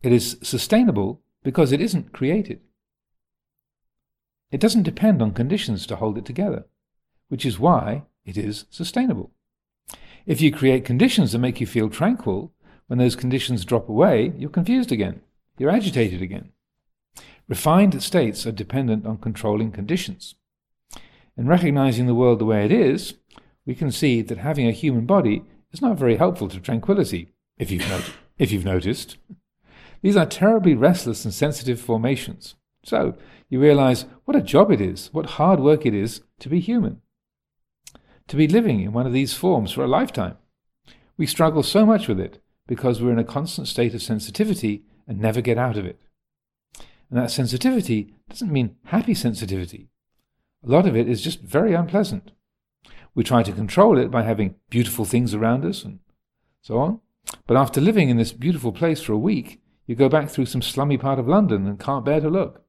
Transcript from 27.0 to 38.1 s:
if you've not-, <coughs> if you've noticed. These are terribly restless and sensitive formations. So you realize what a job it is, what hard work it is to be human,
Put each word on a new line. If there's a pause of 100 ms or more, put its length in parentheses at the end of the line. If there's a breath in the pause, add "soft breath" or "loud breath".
if
you've
not-, (100)
<coughs>
if
you've
noticed. (840 soft breath)
These
are
terribly
restless
and
sensitive
formations. (280)
So (320 soft breath)
you
realize (200 loud breath)
what
a
job
it
is,
what
hard
work
it
is (180)
to
be
human, (1300 soft breath)